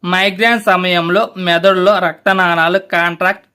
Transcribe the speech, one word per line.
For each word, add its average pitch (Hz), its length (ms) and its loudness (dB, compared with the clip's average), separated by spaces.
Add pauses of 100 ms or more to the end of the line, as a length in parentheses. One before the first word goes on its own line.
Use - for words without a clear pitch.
(120)
మైగ్రేన్ 202 480 0
సమయంలో 180 640 0 (240)
మెదడులో 185 520 2
రక్తనాళాలు 175 800 0 (160)
కాంట్రాక్ట్ 175 600 -2